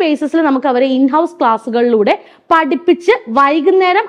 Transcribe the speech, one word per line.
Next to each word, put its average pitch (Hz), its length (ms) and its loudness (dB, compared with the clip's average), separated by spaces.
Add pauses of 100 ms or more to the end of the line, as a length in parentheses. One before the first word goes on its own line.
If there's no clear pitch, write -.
basis-ിൽ 302 380 -2
നമുക്ക് 277 240 -2
അവരെ 254 200 0
ഇൻഹൗസ് 269 540 0
ക്ലാസ്സുകളിലൂടെ 233 840 0 (280)
പഠിപ്പിച്ച് 330 600 0 (160)
വൈകുന്നേരം 339 800 2